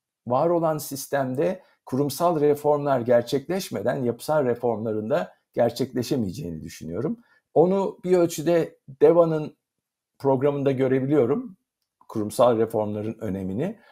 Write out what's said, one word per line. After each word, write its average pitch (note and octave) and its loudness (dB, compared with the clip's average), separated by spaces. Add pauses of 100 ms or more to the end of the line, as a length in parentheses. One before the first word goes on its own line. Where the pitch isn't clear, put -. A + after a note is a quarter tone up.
(260)
var C3+ 0
olan E3 0
sistemde C#3 -4 (240)
kurumsal D3 0
reformlar C#3+ 2
gerçekleşmeden B2 0
yapısal C3+ -2
reformların A2+ -2
da - -2 (200)
gerçekleşemeyeceğini A#2 -2
düşünüyorum. F#2+ -8 (360)
Onu F#3 2
bir F3+ 2
ölçüde E3+ 0 (240)
deva'nın D#3+ 4 (600)
programında C#3 2
görebiliyorum, C3+ 2 (520)
kurumsal A2+ 2
reformların G#2+ -2
önemini. G2 -6 (140)